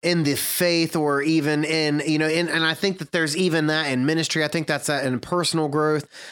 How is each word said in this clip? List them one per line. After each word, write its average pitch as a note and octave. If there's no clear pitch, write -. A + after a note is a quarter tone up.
in E3+
the C#3
faith E3
or C#3+
even D3+
in, D3+
you D#3
know, D#3
in, E3
and D#3+
I D#3+
think F#3+
that D#3
there's D#3+
even E3
that D#3
in C3
ministry. D#3+
I D3+
think D#3+
that's D3
that C#3
in B2+
personal E3
growth. D3+